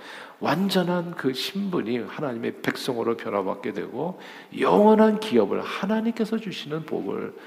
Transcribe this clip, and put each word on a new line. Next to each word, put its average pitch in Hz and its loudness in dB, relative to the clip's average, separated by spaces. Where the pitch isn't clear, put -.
완전한 175 2
그 131 -2
신분이 175 -2
하나님의 117 -6
백성으로 117 -2
변화받게 101 -2
되고, 117 -6
영원한 208 6
기업을, 101 2
하나님께서 220 -2
주시는 160 -8
복을 - -4